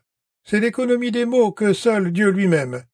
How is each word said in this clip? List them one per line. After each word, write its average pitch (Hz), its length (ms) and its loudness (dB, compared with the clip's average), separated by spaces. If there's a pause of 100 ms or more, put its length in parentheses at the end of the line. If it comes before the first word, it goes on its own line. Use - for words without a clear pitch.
(420)
C'est - 160 -4
l'économie 240 540 -2
des 240 140 -2
mots 233 260 2
que 202 200 0
seul 202 400 0
Dieu 202 180 2
lui-même, 156 520 0 (120)